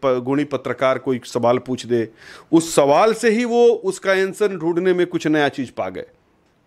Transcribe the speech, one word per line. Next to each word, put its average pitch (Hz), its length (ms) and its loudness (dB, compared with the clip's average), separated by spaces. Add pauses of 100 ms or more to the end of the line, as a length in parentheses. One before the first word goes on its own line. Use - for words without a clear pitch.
प-, 127 140 2
गुणी 135 240 -2
पत्रकार 131 540 -2
कोई 127 280 -4
सवाल 120 320 0
पूछ 123 280 -8
दे, 113 240 -2 (420)
उस - 240 2
सवाल 160 380 4
से 226 160 0
ही 226 160 0
वो 240 220 4
उसका 190 440 0
आंसर 190 460 -2
ढूंढने 175 360 0
में 175 140 0
कुछ 165 200 -6
नया 151 220 2
चीज़ 135 220 -8
पा 95 180 -8
गए। 92 160 -10 (600)